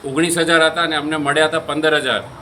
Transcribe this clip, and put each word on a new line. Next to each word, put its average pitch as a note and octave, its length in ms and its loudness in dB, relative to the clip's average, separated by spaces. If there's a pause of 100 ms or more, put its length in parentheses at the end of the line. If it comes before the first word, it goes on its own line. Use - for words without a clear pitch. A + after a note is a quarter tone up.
ઓગણીસ E3 320 0
હજાર E3 280 2
હતા E3 160 0
અને D#3 140 -2
અમને D3+ 220 -4
મળ્યા D3+ 280 2
હતા D#3 140 0
પંદર D3+ 360 0
હજાર, B2+ 260 0 (200)